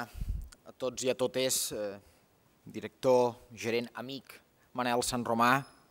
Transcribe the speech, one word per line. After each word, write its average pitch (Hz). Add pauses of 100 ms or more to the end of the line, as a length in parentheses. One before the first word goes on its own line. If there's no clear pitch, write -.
a -
tots 123
i 127
a -
totes. 127
Eh, 104 (680)
director, 117 (220)
gerent, 117
amic, 123 (400)
Manel 123
Sanromà 117 (400)